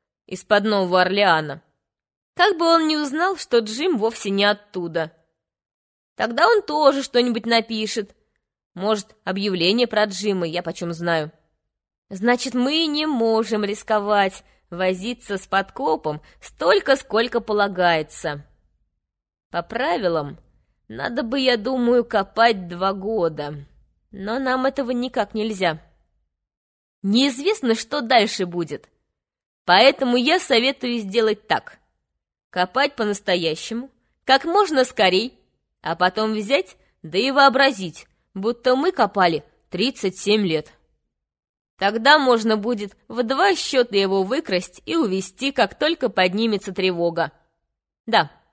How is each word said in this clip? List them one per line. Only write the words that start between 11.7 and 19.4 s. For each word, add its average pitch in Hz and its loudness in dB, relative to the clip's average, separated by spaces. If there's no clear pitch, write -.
Значит, 240 -2
мы 294 0
не 302 -2
можем 226 0
рисковать 202 0
возиться 185 -4
с - -14
подкопом 196 -4
столько, - 0
сколько 233 -2
полагается. 175 -2